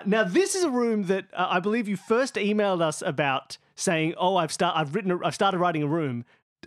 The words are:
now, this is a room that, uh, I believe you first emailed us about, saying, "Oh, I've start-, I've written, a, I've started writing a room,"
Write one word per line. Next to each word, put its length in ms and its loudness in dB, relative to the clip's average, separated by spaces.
now, 180 2
this 300 2
is 100 0
a 60 0
room 360 0
that, 280 -2
uh, 160 -2
I 120 2
believe 260 -2
you 100 -2
first 380 0
emailed 480 2
us 180 -2
about, 560 -2
saying, 440 0
"Oh, 180 2
I've 160 0
start-, 240 0
I've 160 -2
written, 180 -2
a, 140 -2
I've 80 0
started 240 2
writing 240 2
a 60 0
room," 380 -2